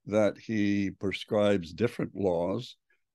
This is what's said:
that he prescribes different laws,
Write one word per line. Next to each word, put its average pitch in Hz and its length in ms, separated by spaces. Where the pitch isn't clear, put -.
that 101 320
he 101 520
prescribes 101 840
different - 420
laws, 95 600